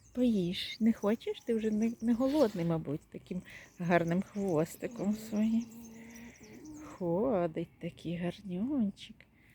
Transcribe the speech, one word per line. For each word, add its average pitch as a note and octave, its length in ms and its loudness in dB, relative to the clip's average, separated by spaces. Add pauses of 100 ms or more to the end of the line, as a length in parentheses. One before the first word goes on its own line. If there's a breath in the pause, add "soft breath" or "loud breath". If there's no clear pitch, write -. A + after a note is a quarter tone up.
(120)
Поїж. G#3 680 0
Не A3+ 120 6
хочеш? A#3 480 -2
Ти A#3 140 0
вже A3 160 0
не, A3 300 2
не A#3 140 2
голодний, B3 500 4
мабуть, D#3+ 460 -2
таким - 320 -8 (360 loud breath)
гарним E3+ 440 4
хвостиком G3 920 0
своїм. A3 520 0 (1400 loud breath)
Ходить F3 760 0
такий E3+ 380 -6
гарнюнчик. G3 1000 -2 (380 soft breath)